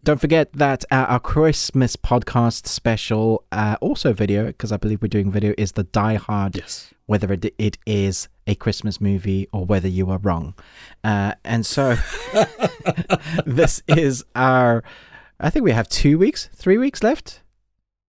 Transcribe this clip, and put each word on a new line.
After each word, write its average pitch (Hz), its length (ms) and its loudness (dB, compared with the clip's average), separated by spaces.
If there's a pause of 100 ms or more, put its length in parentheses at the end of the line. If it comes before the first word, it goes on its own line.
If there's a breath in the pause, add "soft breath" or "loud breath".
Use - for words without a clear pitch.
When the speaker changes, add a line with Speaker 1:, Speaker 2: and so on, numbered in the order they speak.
Speaker 1:
Don't 151 180 2
forget 156 320 2
that, 139 380 0
uh, 131 180 4
our 123 100 2
Christmas 147 760 0
podcast - 720 0
special, 110 840 -2
uh, 107 300 0
also 175 320 0
video, 101 380 0
'cause - 200 -8
I 107 60 -2
believe 107 240 -2
we're 110 60 -4
doing 101 240 0
video, 104 260 0
is 104 140 -2
the 104 120 -4
Die 107 320 0
Hard, 101 420 -4
Speaker 2:
Yes. - 360 -14 (140)
Speaker 1:
whether 98 260 0
it, 98 240 -4
it 104 300 -2
is 98 400 -2 (180)
a 104 80 -2
Christmas - 480 -4
movie 98 500 -2
or 92 140 -6
whether 95 220 0
you 92 240 -2
are 92 80 -2
wrong. 85 340 -4 (500 loud breath)
Uh, 101 300 0 (100)
and 113 220 -2
so 135 300 0 (380)
<laughs> - 1120 -2
this 147 400 2
is 147 360 2 (120)
our, 123 480 4 (560 loud breath)
I 151 100 0
think 277 160 0
we 156 60 6
have 113 180 0
two 151 300 4
weeks, 226 360 0
three 190 220 2
weeks 269 240 -2
left. - 400 -2 (680)